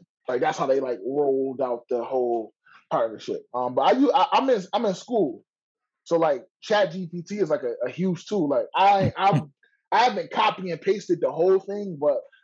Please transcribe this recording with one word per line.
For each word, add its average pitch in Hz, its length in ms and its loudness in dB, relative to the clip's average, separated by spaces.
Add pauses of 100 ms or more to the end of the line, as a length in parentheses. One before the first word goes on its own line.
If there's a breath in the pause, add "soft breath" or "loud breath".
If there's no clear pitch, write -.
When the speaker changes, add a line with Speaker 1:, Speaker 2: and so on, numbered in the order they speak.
(280)
Speaker 1:
Like, 127 140 -2
that's 156 180 0
how 139 80 0
they, 135 120 4
like, 127 240 -4
rolled 135 560 0
out 123 300 -2
the 120 140 -2
whole 120 500 -2 (380 soft breath)
partnership. 113 500 -4 (140)
Um, 123 180 -2
but 127 80 2
I, 170 120 4
u-, 269 200 4
I, 180 180 4
I'm 247 180 2
in, 220 120 2 (120)
I'm 233 120 0
in 190 80 0
school. 185 500 -4 (600)
So, 165 140 0
like, 147 260 0 (180)
Chat 202 300 2
G 180 200 -8
P 175 120 -10
T 208 160 -10
is, 165 100 0
like, 135 140 0
a, 120 100 -4 (100)
a 123 60 -4
huge 180 380 -4
tool. 190 200 0
Like, 127 280 0
I, 190 380 4
Speaker 2:
<laughs> - 40 -10
Speaker 1:
I'm, 180 340 2 (400)
I 214 120 4
haven't 214 260 -2
copy 190 400 -2
and 160 100 -6
pasted 190 400 -2
the 139 120 0
whole 185 280 4
thing, 196 400 -8
but 143 180 2 (260 soft breath)